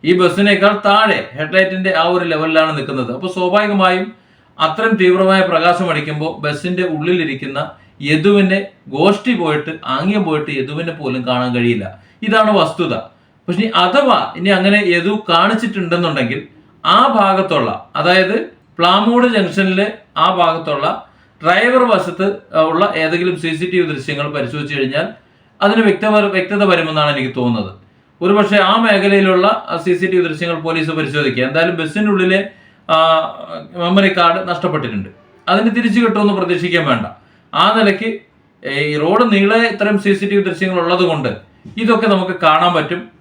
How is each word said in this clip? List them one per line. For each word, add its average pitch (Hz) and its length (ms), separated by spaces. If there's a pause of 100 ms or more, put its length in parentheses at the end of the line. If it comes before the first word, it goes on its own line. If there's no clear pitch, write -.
ഈ - 100
ബസ്സിനേക്കാൾ 196 540 (120)
താഴെ 208 340 (180)
ഹെഡ്ലൈറ്റിന്റെ 190 540 (100)
ആ - 20 (120)
ഒരു 175 160
ലെവലിലാണ് 156 460
നിൽക്കുന്നത്. 127 380
അപ്പോൾ 185 200
സ്വാഭാവികമായും 190 720 (580)
അത്രയും 220 360
തീവ്രമായ 190 400 (100)
പ്രകാശം 175 400
അടിക്കുമ്പോൾ 151 400 (120)
ബസ്സിന്റെ 180 400 (120)
ഉള്ളിലിരിക്കുന്ന 143 640 (500)
യദുവിനെ 190 500 (340)
ഗോഷ്ടി 202 480
പോയിട്ട്, 151 300 (240)
ആംഗ്യം 190 320
പോയിട്ട് 151 320
യദുവിനെ 151 400
പോലും 131 280
കാണാൻ 123 280
കഴിയില്ല. 120 300 (420)
ഇതാണ് 214 320
വസ്തുത. 151 340 (520)
പക്ഷെ 175 160
ഇനി 220 80 (140)
അഥവാ 233 340 (200)
ഇനി 180 200
അങ്ങനെ 202 220 (140)
യദു 175 200 (160)
കാണിച്ചിട്ടുണ്ടെന്നുണ്ടെങ്കിൽ 175 1120 (540)
ആ - 20 (220)
ഭാഗത്തുള്ള, 190 500 (300)
അതായത് 185 360 (420)
പ്ലാമൂട് 214 480 (100)
ജംഗ്ഷനിലെ 190 520 (360)
ആ 170 40 (120)
ഭാഗത്തുള്ള 160 460 (560)
ഡ്രൈവർ 226 500
വശത്ത് 185 360 (420)
ഉള്ള 165 140 (200)
ഏതെങ്കിലും 170 400
സി 165 160
സി 180 120
ടി 185 100
വി 165 120
ദൃശ്യങ്ങൾ 143 420
പരിശോധിച്ചു 139 400
കഴിഞ്ഞാൽ 139 320 (580)
അതിന് 220 220
വ്യക്തത, 214 360 (120)
വ്യക്തത 196 360
വരുമെന്നാണ് 156 440
എനിക്ക് 131 240
തോന്നുന്നത്. 113 320 (500)
ഒരുപക്ഷെ 202 360 (120)
ആ 202 40 (120)
മേഖലയിലുള്ള 196 600 (400)
സി 185 140
സി 190 120
ടി 185 80
വി 175 80
ദൃശ്യങ്ങൾ 165 380
പോലീസ് 160 340
പരിശോധിക്കുക. 135 480
എന്തായാലും 165 340
ബസ്സിനുള്ളിലെ, 190 600 (540)
ആ, - 20 (840)
മെമ്മറി 190 340
കാർഡ് 170 320
നഷ്ടപ്പെട്ടിട്ടുണ്ട്, 123 600 (380)
അതിന് 214 300
തിരിച്ചു 233 240
കിട്ടുമെന്ന് 208 380
പ്രതീക്ഷിക്കാൻ 170 520
വേണ്ട. 110 160 (540)
ആ - 20 (140)
നിലയ്ക്ക് 208 320 (540)
ഈ 147 400
റോഡ് 208 300
നീളെ 202 260 (120)
ഇത്തരം 208 320
സി 202 160
സി 202 100
ടി 196 100
വി 190 100
ദൃശ്യങ്ങൾ 185 340
ഉള്ളത് 180 260
കൊണ്ട് 135 220 (520)
ഇതൊക്കെ 226 300
നമുക്ക് 185 300
കാണാൻ 165 340
പറ്റും. 151 240 (200)